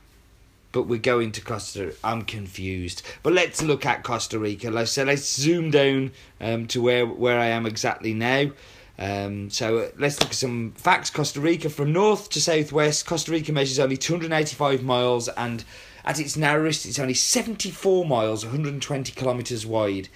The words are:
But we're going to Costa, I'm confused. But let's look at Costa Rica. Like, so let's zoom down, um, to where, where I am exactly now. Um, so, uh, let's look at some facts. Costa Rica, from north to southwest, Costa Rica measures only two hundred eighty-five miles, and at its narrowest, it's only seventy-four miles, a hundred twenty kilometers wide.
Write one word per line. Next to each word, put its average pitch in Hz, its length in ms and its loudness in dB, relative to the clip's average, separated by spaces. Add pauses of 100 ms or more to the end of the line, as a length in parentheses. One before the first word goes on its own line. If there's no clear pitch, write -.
(720)
But 127 100 0
we're 113 160 0
going 117 340 2
to - 80 -8
Costa, 104 540 -8 (100)
I'm 113 180 -2
confused. 95 800 -8 (220)
But 156 100 2
let's 175 300 2
look 147 240 0
at 120 160 0
Costa 113 360 -4
Rica. 107 320 -4
Like, 113 180 0
so 135 160 0
let's 139 300 0
zoom 160 360 2
down, 139 420 4 (260)
um, 113 280 -2
to 120 160 0
where, 123 240 4
where 120 320 2
I 120 80 2
am 113 180 0
exactly 113 480 -2
now. 127 380 2 (480)
Um, 101 500 -4
so, 113 300 0
uh, 110 180 -2
let's 143 240 -2
look - 80 0
at - 80 -6
some 120 360 -2
facts. - 360 0
Costa 151 320 -4
Rica, 156 300 0
from 147 220 0
north 202 380 4
to 151 100 -2
southwest, 151 680 2
Costa 160 260 -2
Rica 151 200 -2
measures 135 260 2
only 135 180 2
two 151 160 -2
hundred 165 200 -2
eighty-five 147 520 2
miles, 123 460 2
and 117 340 -4 (400)
at 147 160 -2
its 139 160 -4
narrowest, 151 500 2
it's 131 140 -4
only 131 140 0
seventy-four 196 920 0
miles, 110 400 2
a 113 60 -8
hundred 143 320 -2
twenty 135 300 -4
kilometers 123 540 -4
wide. 104 500 -2